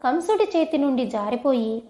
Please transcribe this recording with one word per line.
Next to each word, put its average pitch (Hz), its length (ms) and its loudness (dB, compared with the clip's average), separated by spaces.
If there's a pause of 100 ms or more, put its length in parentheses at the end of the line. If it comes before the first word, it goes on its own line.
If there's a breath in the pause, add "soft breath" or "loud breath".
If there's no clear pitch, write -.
కంసుడి 339 400 2
చేతి 320 340 0
నుండి 269 280 2
జారిపోయి 226 840 -2